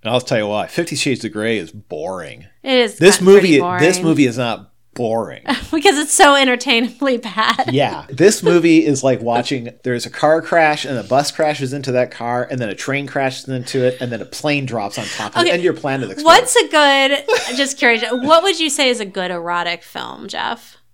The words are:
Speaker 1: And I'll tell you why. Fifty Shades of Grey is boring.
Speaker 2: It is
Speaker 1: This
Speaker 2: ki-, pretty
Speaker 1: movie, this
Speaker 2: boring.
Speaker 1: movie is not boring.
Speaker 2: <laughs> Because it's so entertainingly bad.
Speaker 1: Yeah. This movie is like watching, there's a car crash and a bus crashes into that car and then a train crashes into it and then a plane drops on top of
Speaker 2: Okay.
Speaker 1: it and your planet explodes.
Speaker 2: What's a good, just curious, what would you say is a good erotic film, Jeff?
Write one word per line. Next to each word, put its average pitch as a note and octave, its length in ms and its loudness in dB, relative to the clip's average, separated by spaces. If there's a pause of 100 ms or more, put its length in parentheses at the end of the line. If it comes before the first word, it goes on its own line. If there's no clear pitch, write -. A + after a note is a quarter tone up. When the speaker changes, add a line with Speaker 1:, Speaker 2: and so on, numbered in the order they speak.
Speaker 1:
And A2 120 -6
I'll B2 80 2
tell - 160 -2
you G#2 100 -2
why. G#2 200 -2
Fifty E3 280 -6
Shades B2+ 300 -4
of G#2 80 -6
Grey G#2+ 240 -4
is E2 140 -8
boring. E2 760 -12 (160)
Speaker 2:
It C4+ 160 -4
is A3+ 180 -2
Speaker 1:
This F#3 220 6
Speaker 2:
ki-, F#3 60 0
pretty F#3 360 8
Speaker 1:
movie, F3+ 240 0
this F#3 120 4
Speaker 2:
boring. F#3 120 -2
Speaker 1:
movie C#3+ 160 4
is A#2 120 -2
not A2+ 340 -6 (240)
boring. A2 540 -6
Speaker 2:
<laughs> B3+ 60 -2 (160)
Because D#4 280 2
it's D4 140 -4
so C#4+ 220 6
entertainingly B3+ 800 0
bad. A3 540 -2
Speaker 1:
Yeah. B2 380 -2
This E3+ 340 2
movie E3+ 420 4
is C#3 180 0
like B2+ 180 2
watching, A#2 480 -4 (140)
there's A#2+ 240 -4
a - 20 -12
car D#3+ 320 2
crash D#3+ 420 2
and C3+ 140 -6
a A2 60 -6
bus B2+ 280 0
crashes C#3 420 -2
into C#3 200 -6
that B2 180 0
car A#2+ 380 -4
and C3 100 -6
then A2+ 100 -4
a F#2+ 60 -8
train C#3 320 -6
crashes C3 400 -4
into C3 380 -4
it B2+ 160 -2
and B2 100 -6
then A2+ 100 -8
a - 40 -12
plane C#3+ 400 -4
drops A2 320 -6
on A2 80 -8
top G#2 300 -8
of - 60 0
Speaker 2:
Okay. F3 100 2
Speaker 1:
it - 20 0
and F3 100 -2
your E3+ 100 0
planet C3+ 380 -6
explodes. D4 140 -6
Speaker 2:
What's G4 300 4
a G4 140 2
good, C#4+ 540 2 (320)
just C4+ 220 -4
curious, A#3 340 2
what C#4 320 2
would F#4 160 0
you D#4+ 100 -2
say C4+ 200 0
is B3 100 -2
a G#3+ 60 -6
good F#3 260 -6
erotic F3 520 -4
film, - 440 -14
Jeff? - 500 -8 (160)